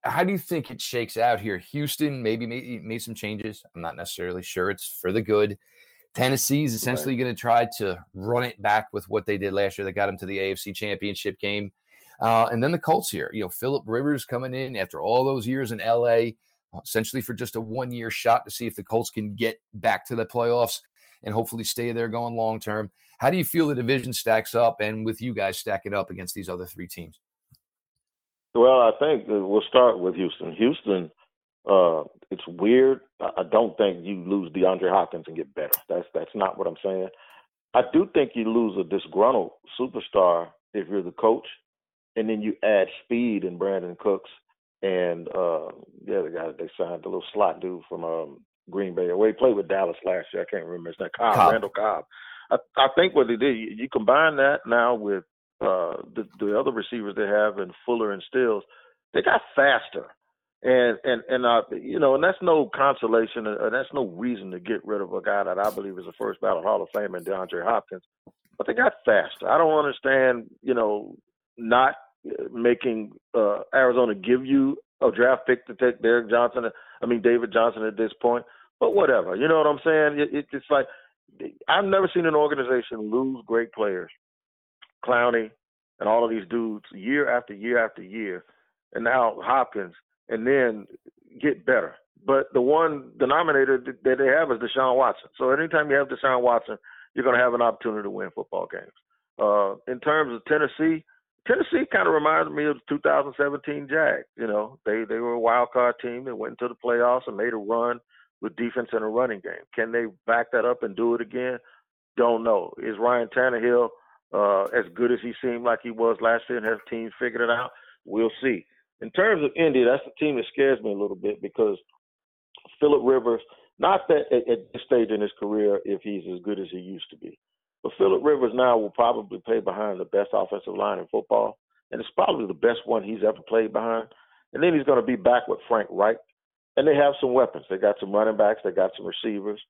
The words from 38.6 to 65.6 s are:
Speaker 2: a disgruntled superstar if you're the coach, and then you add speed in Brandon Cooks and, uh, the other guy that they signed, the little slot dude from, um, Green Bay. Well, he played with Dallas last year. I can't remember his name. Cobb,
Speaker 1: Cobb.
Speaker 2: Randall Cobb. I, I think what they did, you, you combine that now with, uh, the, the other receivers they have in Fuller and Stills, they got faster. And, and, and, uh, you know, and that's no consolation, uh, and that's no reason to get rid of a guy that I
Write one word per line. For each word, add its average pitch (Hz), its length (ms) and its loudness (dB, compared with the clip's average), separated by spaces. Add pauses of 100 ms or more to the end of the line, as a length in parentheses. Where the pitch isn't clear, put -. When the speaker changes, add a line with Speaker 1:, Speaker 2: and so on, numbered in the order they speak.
Speaker 2:
a 95 60 -2
disgruntled 98 680 0 (280)
superstar 92 680 0 (240)
if 95 160 -6
you're 98 140 -4
the 87 100 -10
coach, - 340 2 (680)
and 110 120 -2
then 107 120 -2
you 107 220 -4
add 101 260 4 (160)
speed 117 400 -2
in 87 120 -6
Brandon 92 400 -4
Cooks 98 320 -2 (520)
and, 90 480 -2
uh, 85 400 -2 (360)
the 98 140 -2
other 80 120 -4
guy 82 160 -8
that 80 100 -12
they 82 200 -10
signed, 85 260 -6
the 95 40 -10
little 92 240 -6
slot 98 300 0
dude 90 260 -8
from, 87 160 -10
um, 80 380 -8 (280)
Green 92 260 -6
Bay. 90 160 0
Well, 101 160 4
he 110 60 2
played 120 240 4
with 95 100 -4
Dallas 95 380 -2
last 92 280 -2
year. 87 80 -4
I 85 80 -8
can't 92 140 -6
remember 85 260 -12
his 80 80 -16
name. 87 200 -8
Cobb, 113 180 2
Speaker 1:
Cobb. 95 160 6
Speaker 2:
Randall 104 180 0
Cobb. 101 360 -2 (440)
I, - 80 2 (200)
I 135 180 6
think 185 180 4
what 131 140 4
they 117 80 0
did, 123 220 0
you, 110 180 -10
you 120 160 -8
combine 139 460 4
that 139 280 2
now 120 300 4
with, 101 300 -4 (340)
uh, 92 380 0 (180)
the, 110 100 -6 (140)
the 104 180 0
other 139 140 0
receivers 110 460 -6
they 107 100 -2
have 104 320 2
in 90 140 -6 (120)
Fuller 113 280 0
and 92 120 -10
Stills, 117 380 0 (500)
they - 80 0
got - 200 2 (120)
faster. 139 540 2 (540)
And, 123 420 4
and, 120 240 -2
and, 127 180 0
uh, 117 180 4 (100)
you - 260 -6
know, 139 160 6
and 143 80 0
that's 185 180 0
no 156 320 2
consolation, 117 760 0
uh, 104 180 -4
and 110 80 -2
that's 135 200 -4
no 135 140 -2
reason 98 440 -6
to 90 100 -10
get 107 240 -6
rid 101 160 -4
of 92 120 -8
a 95 80 -6
guy 101 220 0
that 92 160 -4
I 101 120 2